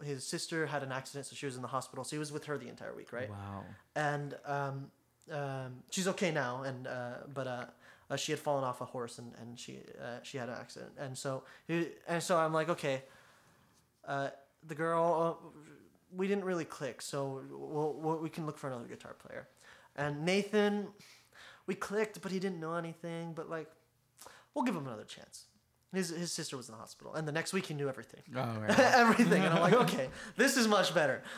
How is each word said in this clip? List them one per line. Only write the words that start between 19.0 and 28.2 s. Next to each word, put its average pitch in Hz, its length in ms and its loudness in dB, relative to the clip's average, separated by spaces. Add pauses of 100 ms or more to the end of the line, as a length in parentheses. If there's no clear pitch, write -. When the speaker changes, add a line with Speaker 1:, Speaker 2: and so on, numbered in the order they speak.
Speaker 1:
player." - 240 -12 (480)
And 143 300 -2
Nathan, 202 640 4 (800)
we 185 80 -2
clicked, 208 480 -2
but 185 80 -6
he 190 80 0
didn't 180 200 -2
know 160 140 -4
anything, 165 600 -6
but, 160 160 -8
like, 160 180 -6 (840)
we'll 285 100 2
give 233 100 2
him 143 120 -4
another 107 160 -8
chance. - 420 -16 (480)
His, 185 160 0
his 170 220 -4
sister 151 260 -4
was 117 120 -8
in 113 40 -14
the 110 80 -14
hospital, - 320 -14
and 156 140 -2
the 147 40 -2
next 160 220 -2
week 190 140 0
he 156 80 -4
knew 143 120 0
everything. - 360 -8 (120)